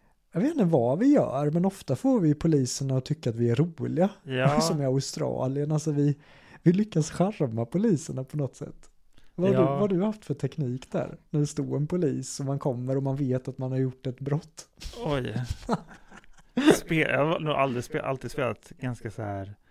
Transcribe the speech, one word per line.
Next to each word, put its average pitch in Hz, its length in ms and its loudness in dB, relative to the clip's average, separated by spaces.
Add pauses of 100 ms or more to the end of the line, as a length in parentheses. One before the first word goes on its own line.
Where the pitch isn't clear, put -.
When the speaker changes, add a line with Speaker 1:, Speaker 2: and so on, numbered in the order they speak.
(320)
Speaker 1:
jag 170 80 -2
vet 277 100 2
inte 285 140 2
vad 143 340 4
vi 277 160 4
gör, 143 360 2
men 175 140 2
ofta 190 320 -2
får 262 240 2
vi 151 140 4
poliserna 139 600 0
att 131 80 0
tycka 147 260 -2
att 110 60 -6
vi 117 140 2
är 117 60 4
roliga. 156 520 0 (140)
Speaker 2:
Ja. 135 380 2
Speaker 1:
<laughs> - 0 -
Som 160 220 0
i - 20 0
Australien. 135 880 -2
Alltså 156 200 0
vi, 143 260 2 (440)
vi 170 100 6
lyckas 185 380 2
charma 131 560 0
poliserna 147 580 0
på 151 120 -10
något 139 200 -4
sätt. - 340 -16 (440)
Vad 175 140 2
har 131 60 4
Speaker 2:
Ja. 131 60 4
Speaker 1:
du, 131 60 6
vad 139 140 0
har 208 80 4
du 185 140 2
haft 214 220 -2
för 139 100 -4
teknik 131 580 -4
där? 143 240 -4 (140)
När 151 100 2
det 147 60 2
står 135 300 -4
en 147 100 0
polis 143 540 -2
och 139 60 -4
man 135 120 -2
kommer 127 380 -2
och 135 60 0
man 135 140 -2
vet 127 320 -2
att 127 100 -10
man 131 140 -4
har 131 60 -2
gjort 131 280 -2
ett 127 140 -8
brott. 143 480 -6 (380)
Speaker 2:
Oj. 123 320 -2
Speaker 1:
<laughs> 127 60 -4 (1300)
Speaker 2:
Spe-, 160 360 0
jag 135 160 2
har 165 140 0
nog 151 140 -2
aldrig 135 300 0
spe-, - 180 -6
alltid 127 280 -6
spelat 120 500 -4
ganska 120 300 -8
så 117 120 -10
här 101 320 -8 (160)